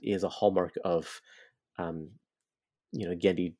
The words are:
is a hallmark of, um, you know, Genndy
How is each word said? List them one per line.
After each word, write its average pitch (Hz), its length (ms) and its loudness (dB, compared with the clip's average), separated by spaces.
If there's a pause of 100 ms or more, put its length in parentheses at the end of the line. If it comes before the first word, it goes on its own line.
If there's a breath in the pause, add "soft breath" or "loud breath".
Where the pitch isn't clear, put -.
is 98 200 0
a 92 60 0
hallmark 92 460 2 (100)
of, 85 360 0 (580 soft breath)
um, 82 320 -6 (840)
you 92 160 -4
know, 90 60 -2
Genndy 87 440 2